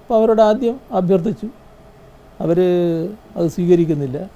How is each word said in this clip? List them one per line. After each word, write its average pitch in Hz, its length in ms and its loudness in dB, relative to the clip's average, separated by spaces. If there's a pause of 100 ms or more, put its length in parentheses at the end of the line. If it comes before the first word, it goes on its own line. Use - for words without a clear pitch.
അപ്പോൾ - 180 -2
അവരോട് 220 300 4
ആദ്യം 233 280 0 (220)
അഭ്യർത്ഥിച്ചു, 185 500 -2 (960)
അവർ 165 140 0 (760)
അത് 170 180 -2
സ്വീകരിക്കുന്നില്ല. 160 640 0 (180)